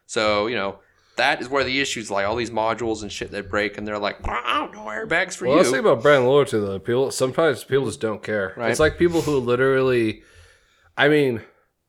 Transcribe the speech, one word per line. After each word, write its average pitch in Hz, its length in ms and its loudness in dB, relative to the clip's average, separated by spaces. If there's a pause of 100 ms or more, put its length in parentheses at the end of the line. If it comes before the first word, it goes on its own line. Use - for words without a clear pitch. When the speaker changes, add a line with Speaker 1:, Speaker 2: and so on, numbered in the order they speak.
Speaker 1:
So, 107 400 0
you 123 80 -2
know, 98 240 -4 (360)
that 139 240 2
is 123 80 -10
where 135 160 0
the 127 160 -2
issues 127 320 -4
lie, 98 140 0
all 107 100 0
these 117 160 -4
modules 110 500 -2
and 104 80 -10
shit - 220 -10
that 98 180 -10
break, 104 280 -2
and 107 100 -8
they're 104 100 -6
like, 101 200 -4 (100)
"I 233 320 -2
don't - 140 -8
know, 214 180 -18
airbags 185 460 -4
for - 80 -6
Speaker 2:
Well, 131 80 2
Speaker 1:
you." 151 60 6
Speaker 2:
let's 190 120 4
think 254 140 0
about 131 180 2
brand 139 220 6
loyalty, 131 340 4
though. 98 200 -4
People, 123 320 -2
sometimes 135 520 0
people 135 220 0
just 104 160 -6
don't 107 200 -4
care. 101 360 -4
Speaker 1:
Right. 117 120 -2
Speaker 2:
It's 117 120 0
like 123 160 2
people 170 240 2
who 143 160 0
literally, 123 840 2 (760)
I 139 100 4
mean, 139 340 2 (480)